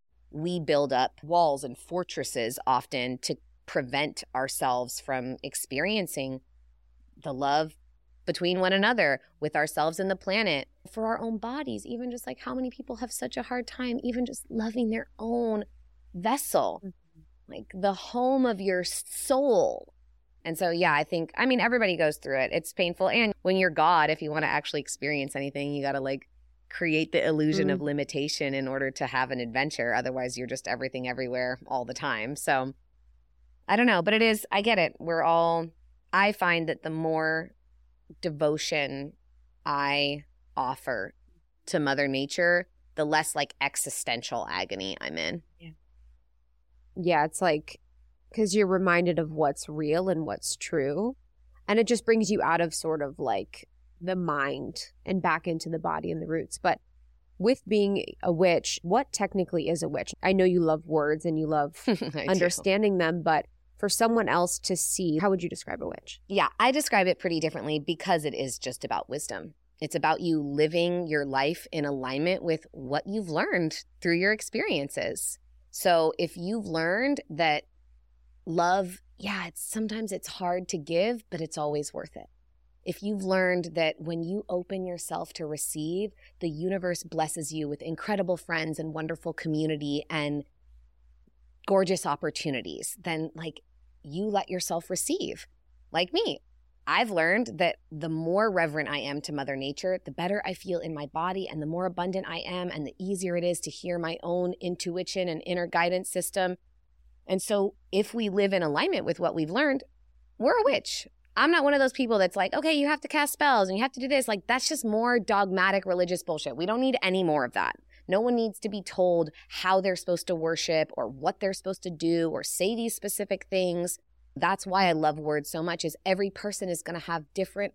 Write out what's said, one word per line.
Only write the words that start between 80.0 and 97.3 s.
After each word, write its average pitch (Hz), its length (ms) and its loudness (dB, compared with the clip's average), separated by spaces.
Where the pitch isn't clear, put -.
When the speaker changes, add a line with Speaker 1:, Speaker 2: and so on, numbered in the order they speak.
Speaker 1:
it's - 160 -8
hard 180 420 -4
to 185 80 -4
give, 175 540 0
but 160 100 -6
it's 160 160 -6
always 147 360 -2
worth - 220 -10
it. - 120 -16
If - 180 -6
you've 202 220 -4
learned 180 500 2
that 160 260 0
when 165 240 -6
you 196 240 -4
open 185 380 -4
yourself 170 480 -8
to 165 140 -8
receive, 160 640 -4
the 170 100 -2
universe 175 540 -2
blesses 156 480 -4
you 156 160 -4
with 147 140 -6
incredible 180 560 -2
friends 160 400 -2
and 160 160 -6
wonderful 160 400 -6
community 151 760 -2
and 147 340 -2
gorgeous 190 400 2
opportunities, 143 960 -4
then, 160 320 -4
like, 160 280 -12
you 165 220 -6
let 202 240 -2
yourself 175 400 -4
receive. - 580 -4
Like 180 200 0
me, 392 300 0
I've 214 240 2
learned 175 480 2